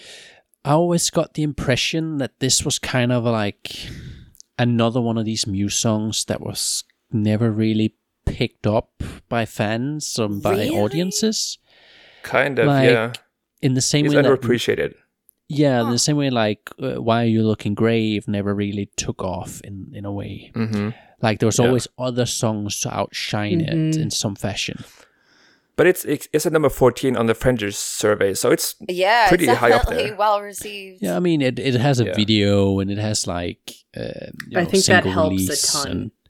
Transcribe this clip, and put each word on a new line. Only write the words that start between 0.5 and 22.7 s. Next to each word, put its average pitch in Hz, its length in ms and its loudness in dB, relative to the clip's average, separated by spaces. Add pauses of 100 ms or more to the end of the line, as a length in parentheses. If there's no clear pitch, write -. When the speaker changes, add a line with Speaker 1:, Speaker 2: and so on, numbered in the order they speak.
Speaker 1:
I 143 100 0
always 170 360 2
got - 240 -2
the 156 80 -4
impression 151 760 -2
that 127 200 -6
this - 240 0
was 147 140 -2
kind 123 340 0
of, 123 120 2
like, 110 640 -4 (720)
another 117 420 2
one 117 160 0
of 110 80 -2
these 110 220 -4
Mew 101 220 0
songs 107 560 -2
that - 140 -4
was - 440 -6 (280)
never 107 380 2
really 110 460 0 (320)
picked - 400 -4
up - 340 -2 (260)
by 117 180 -2
fans 123 720 -4
or 107 100 0
by 101 220 -2
Speaker 2:
Really? 104 180 0
Speaker 1:
audiences. 180 880 -2 (640)
Speaker 3:
Kind 131 380 0
of, 120 80 4
Speaker 1:
Like, 139 240 6
Speaker 3:
yeah. 117 220 2 (500)
Speaker 1:
in 131 100 2
the 127 80 2
same 147 240 2
Speaker 3:
It's 147 80 2
Speaker 1:
way 147 80 6
that 135 80 4
Speaker 3:
underappreciated. 117 640 0 (540)
Speaker 1:
Yeah, 139 340 2
in 113 40 2
Speaker 2:
Huh. 120 60 0
Speaker 1:
the 120 80 0
same 147 180 2
way, 139 140 0
like, 107 400 0 (100)
uh, 127 140 -4
Why 117 260 2
Are 117 60 2
You 110 160 4
Looking 107 320 0
Grave 110 520 0
never 101 280 0
really 101 400 -2
took - 280 -6
off 90 380 -8
in, 98 320 -14
in 101 100 -12
a 101 80 -8
way. 101 440 -10
Speaker 3:
Mm-hmm. 107 340 -2 (320)
Speaker 1:
Like, 107 160 2
there - 80 0
was 107 140 2
Speaker 3:
Yeah. 120 80 4
Speaker 1:
always 123 200 0 (120)
other 123 260 -2
songs 104 540 -4